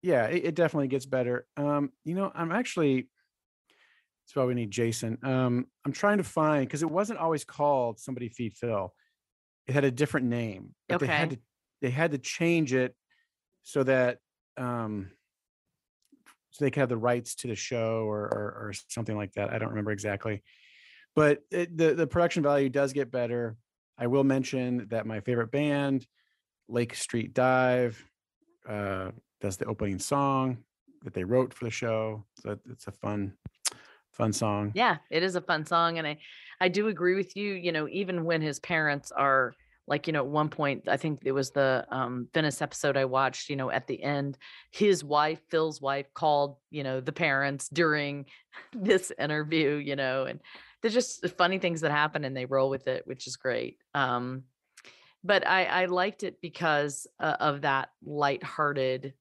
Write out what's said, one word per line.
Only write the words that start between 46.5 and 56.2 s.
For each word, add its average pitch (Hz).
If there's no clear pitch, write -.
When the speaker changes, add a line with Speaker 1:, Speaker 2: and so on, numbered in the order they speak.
Speaker 2:
you 151
know, 131
the 139
parents 139
during 147
<laughs> -
this 196
interview, 151
you 143
know, 135
and -
there's 226
just 240
funny 185
things 170
that 151
happen 147
and 135
they 127
roll 135
with 135
it, 131
which -
is 127
great. 120
Um, 127
but 196
I, 185
I 185
liked 180